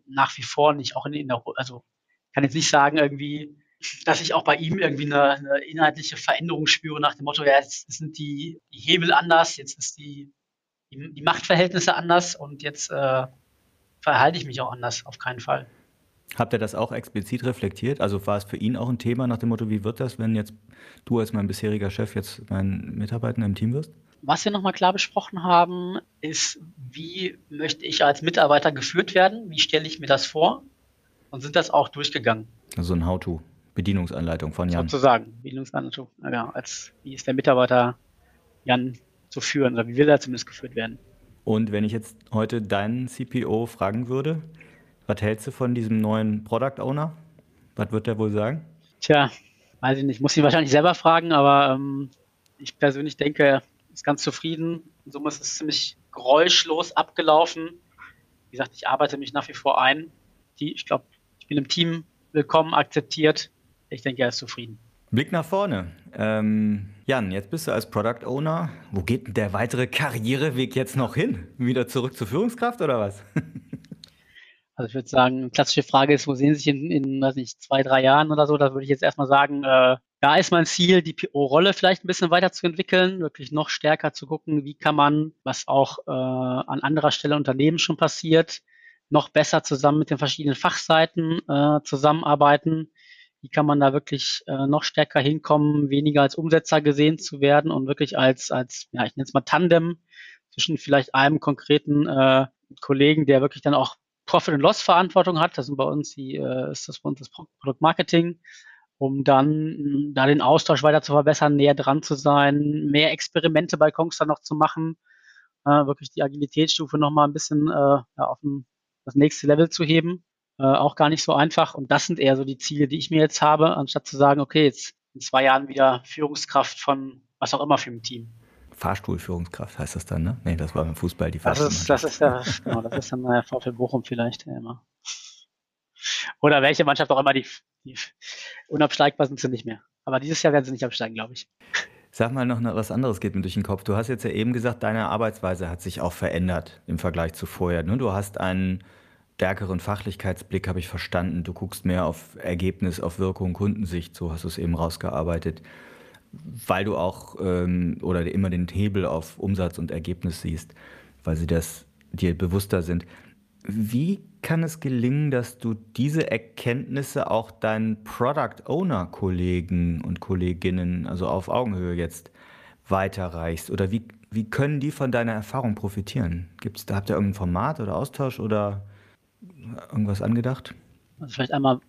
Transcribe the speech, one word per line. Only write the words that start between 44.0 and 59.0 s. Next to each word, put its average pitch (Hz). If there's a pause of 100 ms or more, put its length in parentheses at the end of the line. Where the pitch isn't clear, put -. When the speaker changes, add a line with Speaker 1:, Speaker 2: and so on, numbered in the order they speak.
Speaker 2:
würde, 147 (640)
was 107
hältst 107
du 135
von 123
diesem 113
neuen 107
Product 117
Owner? 147 (600)
Was 104
wird 107
der 113
wohl 107
sagen? 113 (340)
Speaker 1:
Tja, 147 (480)
weiß 135
ich 135
nicht. 131
Muss 139
ihn 151
wahrscheinlich 147
selber 156
fragen, 165
aber, 139
ähm, 139 (480)
ich -
persönlich 143
denke, 147
er 139 (300)
ist -
ganz 147
zufrieden. 165 (240)
In 139
Summe 143
ist 143
es -
ziemlich - (160)
geräuschlos 165
abgelaufen. 160 (800)
Wie -
gesagt, 127
ich -
arbeite 143